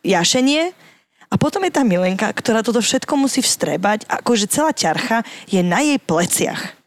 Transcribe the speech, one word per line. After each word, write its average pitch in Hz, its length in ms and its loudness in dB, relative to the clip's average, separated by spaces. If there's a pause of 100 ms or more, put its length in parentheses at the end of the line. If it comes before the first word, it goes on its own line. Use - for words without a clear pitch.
jašenie. 262 720 2 (560)
A 208 80 -2
potom 311 240 0
je 381 100 0
tá 285 140 2
milenka, 185 420 0
ktorá 226 380 0
toto 240 160 0
všetko - 340 -2
musí 269 300 0
vstrebať. 185 680 -2
Akože 214 380 0
celá 302 240 0
ťarcha 208 480 0 (240)
je 190 160 0
na 175 240 2
jej 285 160 2
pleciach. - 880 -2